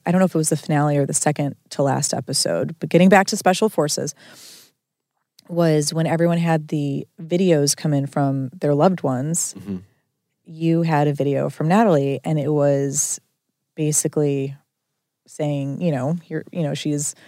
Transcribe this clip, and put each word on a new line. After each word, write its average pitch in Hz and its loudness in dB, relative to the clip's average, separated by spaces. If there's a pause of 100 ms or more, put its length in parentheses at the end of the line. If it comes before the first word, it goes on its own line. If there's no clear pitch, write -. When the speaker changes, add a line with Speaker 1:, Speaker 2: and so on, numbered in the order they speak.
Speaker 1:
I 175 0
don't 180 4
know 190 6
if - -2
it - 2
was 156 0
the 156 0
finale 147 0
or 139 2
the 143 -4
second 147 -2 (160)
to - -4
last 139 0
episode, - -4
but 165 -8
getting 180 6
back 196 6
to 214 -4
Special 202 2
Forces, 147 -2 (1300)
was 160 2
when 160 0
everyone 170 2
had 160 0
the 143 -4 (140)
videos 165 2
come 151 0
in 139 2
from 139 -2
their 147 0
loved 170 2
ones, 143 -4
Speaker 2:
Mm-hmm. 95 -8 (680)
Speaker 1:
you 165 0
had 151 2
a 147 0
video 139 -2
from 151 -4
Natalie, 156 2
and 156 -2
it 139 -2
was 143 0 (560)
basically 147 -2 (720)
saying, 139 -6
you 175 0
know, 143 -2 (100)
you're, 160 -8
you 175 -4
know, 143 -2
she's, 147 -4 (120)